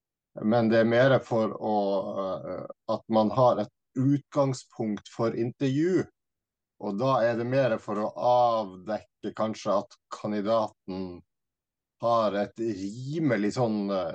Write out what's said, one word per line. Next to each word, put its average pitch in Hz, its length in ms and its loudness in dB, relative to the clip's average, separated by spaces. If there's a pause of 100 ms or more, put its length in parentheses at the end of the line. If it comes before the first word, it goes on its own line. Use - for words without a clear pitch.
(360)
men 113 340 2
det 113 120 4
er 113 80 4
mer 127 300 4
for 110 340 -2
å, 110 240 -2 (400)
eh, - 480 -6 (240)
at 110 180 -4
man 110 260 4
har 120 300 4
et - 100 -14 (220)
utgangspunkt 131 1120 -2
for 117 240 -2
intervju, 139 720 0 (800)
og 101 180 -4
da 131 240 2
er 117 160 0
det 120 100 -4
mer 127 300 2
for 104 180 -6
å 107 160 -2
avdekke 110 1200 0
kanskje 107 460 -2
at - 160 -8 (160)
kandidaten 101 1120 -4 (800)
har 113 360 2
et 101 240 -2
rimelig 113 960 -2
sånn, 107 320 0
eh, 90 260 -2